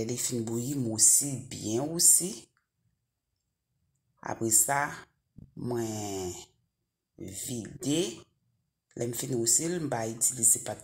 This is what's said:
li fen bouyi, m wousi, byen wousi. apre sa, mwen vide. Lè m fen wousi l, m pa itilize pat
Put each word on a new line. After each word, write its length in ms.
li 120
fen 280
bouyi, 280
m 120
wousi, 460
byen 380
wousi. 460
apre 280
sa, 280
mwen 800
vide. 800
Lè 80
m 80
fen 220
wousi 300
l, 100
m 140
pa 160
itilize 580
pat 200